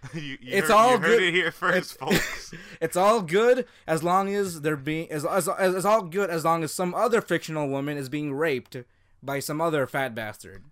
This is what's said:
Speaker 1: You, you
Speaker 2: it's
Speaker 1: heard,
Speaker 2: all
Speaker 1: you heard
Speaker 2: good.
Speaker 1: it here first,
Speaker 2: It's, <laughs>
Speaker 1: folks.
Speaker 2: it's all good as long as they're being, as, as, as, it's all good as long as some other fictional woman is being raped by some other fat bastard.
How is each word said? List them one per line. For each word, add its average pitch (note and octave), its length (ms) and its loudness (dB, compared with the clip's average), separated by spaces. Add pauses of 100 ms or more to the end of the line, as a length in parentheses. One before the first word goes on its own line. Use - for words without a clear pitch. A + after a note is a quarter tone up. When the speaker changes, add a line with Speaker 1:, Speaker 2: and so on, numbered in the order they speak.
(140)
Speaker 1:
You, D#3+ 80 -8
you C#3 200 -10
Speaker 2:
it's D#3+ 260 0
Speaker 1:
heard, E3 40 4
Speaker 2:
all A3 220 8
Speaker 1:
you A#3+ 40 4
heard G#3 220 4
Speaker 2:
good. G3 40 2
Speaker 1:
it F3 100 2
here E3 180 2
first, F3+ 260 0
Speaker 2:
It's, - 160 -4
<laughs> - 60 -20 (200)
Speaker 1:
folks. - 340 -8 (280)
Speaker 2:
it's E3 160 -2
all G#3 240 4
good A3+ 440 2 (220)
as D#3+ 160 0
long F#3+ 300 2
as F#3 280 -4
they're D#3 140 -2
being, D#3 360 -6
as, D3+ 140 -6
as, F3 220 0
as, F#3 280 0
it's F#3 100 -2
all G#3+ 160 4
good F#3 280 -4
as E3 140 -4
long E3 200 2
as D3+ 100 -4
some F3+ 220 -4
other G#3+ 260 2
fictional D#3 480 -4
woman C#3 280 -4
is C3+ 120 -8
being D3 240 -4
raped C#3 420 -2 (480)
by C#3 160 -4
some D3+ 220 -6
other D#3 260 0
fat C3 280 -4
bastard. G2+ 560 -12